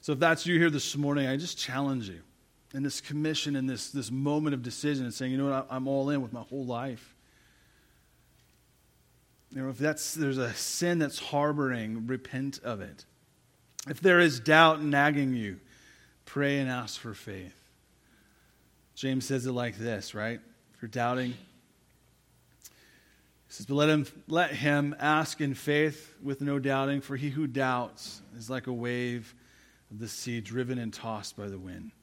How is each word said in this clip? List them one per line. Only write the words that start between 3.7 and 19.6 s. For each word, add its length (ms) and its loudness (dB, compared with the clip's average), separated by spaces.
this 180 -4
moment 460 0
of 80 -6
decision 420 -2
and 80 -6
saying, 180 -4
"You 60 0
know 140 2
what, 180 -2
I, 60 -6
I'm 120 -4
all 220 2
in 140 0
with 100 -8
my 80 -8
whole 240 -8
life." 480 -6
You 100 -8
know, 80 -4
if 80 -8
that's, 380 -2
there's 240 0
a 160 0
sin 420 0
that's 220 0
harboring, 880 0
repent 560 -4
of 180 -4
it. 240 -14
If 140 -6
there 180 10
is 200 6
doubt 420 8
nagging 540 4
you, 240 -4
pray 320 0
and 100 0
ask 320 -6
for 140 -10
faith. 420 -12
James 320 -2
says 180 0
it 60 -2
like 260 -2